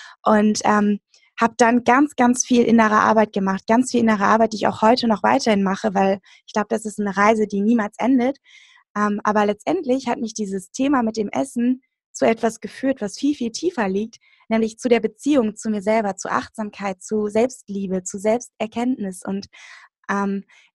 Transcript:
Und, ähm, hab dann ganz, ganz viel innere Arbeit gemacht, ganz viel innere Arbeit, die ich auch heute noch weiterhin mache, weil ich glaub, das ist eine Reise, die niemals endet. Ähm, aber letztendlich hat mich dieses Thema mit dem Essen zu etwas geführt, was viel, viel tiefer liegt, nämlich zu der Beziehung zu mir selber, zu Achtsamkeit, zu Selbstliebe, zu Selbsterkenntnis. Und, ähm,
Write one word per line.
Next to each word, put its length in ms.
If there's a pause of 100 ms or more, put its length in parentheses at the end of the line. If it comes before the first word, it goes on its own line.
(240)
Und, 400
ähm, 360 (420)
hab 160
dann 260
ganz, 320
ganz 300
viel 180
innere 360
Arbeit 340
gemacht, 340
ganz 240
viel 100
innere 240
Arbeit, 280
die 40
ich 100
auch 160
heute 240
noch 160
weiterhin 400
mache, 320
weil 240 (260)
ich 80
glaub, 160
das 160
ist 140
eine 180
Reise, 300
die 140
niemals 360
endet. 400 (580)
Ähm, 280
aber 240
letztendlich 600
hat 120
mich 160
dieses 360
Thema 300
mit 160
dem 120
Essen 520 (300)
zu 140
etwas 340
geführt, 420
was 160
viel, 160
viel 180
tiefer 380
liegt, 280 (320)
nämlich 280
zu 100
der 120
Beziehung 560
zu 140
mir 120
selber, 340
zu 140
Achtsamkeit, 720
zu 260
Selbstliebe, 760
zu 160
Selbsterkenntnis. 1040
Und, 220 (640)
ähm, 340 (320)